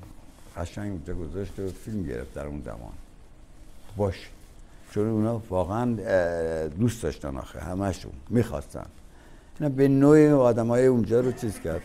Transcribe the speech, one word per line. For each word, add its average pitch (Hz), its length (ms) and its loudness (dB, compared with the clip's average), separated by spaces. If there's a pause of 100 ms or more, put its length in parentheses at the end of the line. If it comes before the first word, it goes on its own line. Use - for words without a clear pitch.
(580)
قشنگ 101 340 -8
اونجا 87 220 -8
گذاشت 87 460 -8
و 95 80 -6
فیلم 101 360 -8
گرفت 60 300 -8
در 71 140 -10
اون 73 140 -10
زمان. 57 300 -12 (1040)
باشه. 98 300 -4 (640)
چون 104 160 0
اونا 110 420 0
واقعاً، 104 500 -2
اه، 85 680 0
دوست 113 360 -2
داشتن 71 340 -6
آخه، - 220 -12
همه‌شون 90 520 -4 (180)
می‌خواستن. 73 560 -2 (760)
اینا 147 160 -2
به 139 120 4
نوعی 147 400 8
آدمای 120 580 4
اونجا 117 340 4
رو 127 120 2
چیز 98 280 -6
کرد 82 260 -4